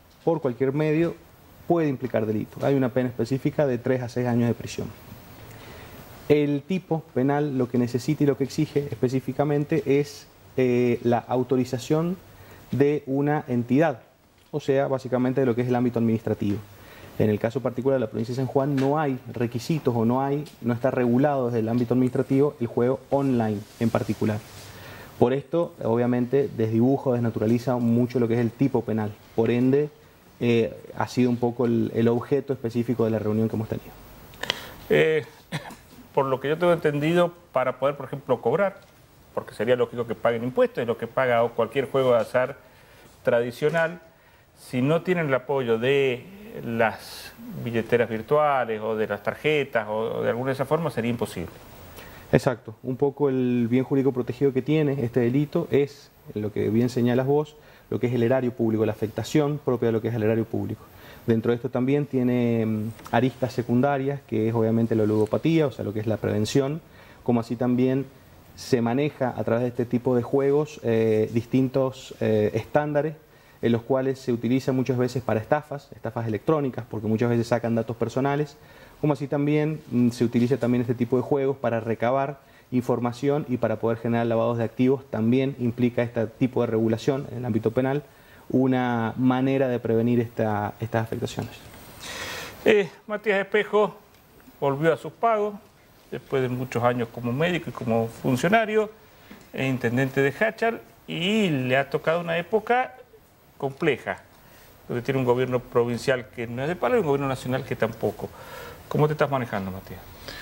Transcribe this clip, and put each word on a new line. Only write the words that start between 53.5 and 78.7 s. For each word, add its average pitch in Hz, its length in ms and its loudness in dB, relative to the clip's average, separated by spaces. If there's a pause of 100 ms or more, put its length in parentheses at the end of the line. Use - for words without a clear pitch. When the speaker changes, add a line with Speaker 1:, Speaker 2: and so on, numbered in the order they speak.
Speaker 1:
bien 127 140 2
jurídico 135 280 2
protegido 127 400 0
que 131 80 0
tiene 143 420 0
este 120 180 0
delito 143 500 0
es, - 400 0 (240)
lo 104 180 -4
que 107 160 -2
bien 117 220 2
señalas 123 360 2
vos, 147 300 0 (320)
lo 110 120 -4
que 120 80 0
es 123 40 0
el 120 100 2
erario 123 300 2
público, 110 320 2
la 104 80 0
afectación 143 720 -2
propia 123 220 0
de 113 60 2
lo 110 100 0
que 117 60 -2
es 117 60 -2
el 110 80 0
erario 113 220 2
público. 104 400 -6 (420)
Dentro 117 260 2
de 120 40 2
esto 127 140 -6
también 139 340 2
tiene, 123 640 0
mm, 110 240 -2 (220)
aristas 123 400 0
secundarias, 135 760 0
que 110 220 0
es 113 60 -2
obviamente 113 400 2
la 107 100 2
ludopatía, 117 640 2
o 123 60 -2
sea, 104 120 -8
lo 104 100 -4
que 110 60 -4
es 107 60 -6
la 104 120 -2
prevención, 131 640 0 (420)
como 120 180 2
así 117 160 -6
también 127 500 0 (500)
se 120 260 0
maneja 127 540 -2
a 110 80 -4
través 113 180 2
de 123 60 0
este 120 180 -4
tipo 127 300 0
de 120 60 2
juegos, 139 600 0
eh, 110 500 2
distintos, 131 880 -2
eh, 110 340 2
estándares 147 600 0 (460)
en 120 100 2
los 117 120 2
cuales 131 360 0
se - 140 -4
utiliza 123 400 0
muchas 127 260 0
veces 123 240 0
para 110 160 0
estafas, 143 560 -2
estafas 113 320 -6
electrónicas, 123 640 -2
porque 107 160 -6
muchas 110 240 0
veces 117 160 2
sacan 117 300 0
datos 113 200 -2
personales, 143 600 -2 (440)